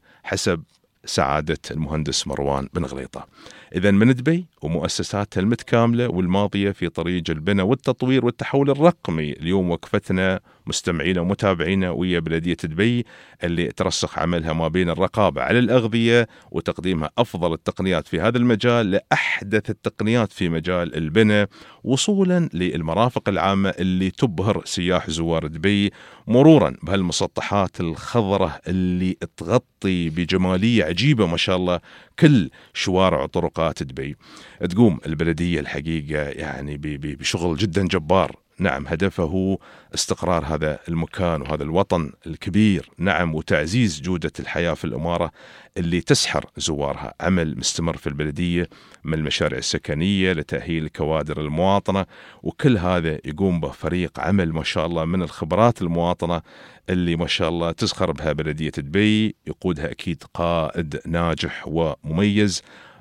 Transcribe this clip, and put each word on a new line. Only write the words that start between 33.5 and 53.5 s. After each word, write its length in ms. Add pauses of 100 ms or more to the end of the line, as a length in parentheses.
دبي. 320 (540)
تقوم 360
البلدية 540
الحقيقة 600
يعني 560
ب-، 40
ب-، 360
بشغل 400
جدًا 300
جبار. 480 (240)
نعم، 280
هدفه 680 (380)
استقرار 500
هذا 340 (100)
المكان 520
وهذا 220
الوطن 480 (160)
الكبير، 720
نعم، 380
وتعزيز 680
جودة 380
الحياة 340
في 120
الإمارة 460 (460)
اللي 240
تسحر 440 (120)
زوارها. 640
عمل 360
مستمر 400
في 100
البلدية 640 (340)
من 100
المشاريع 440
السكنية 760
لتأهيل 520
الكوادر 560
المواطنة، 640 (380)
وكل 340
هذا 480
يقوم 340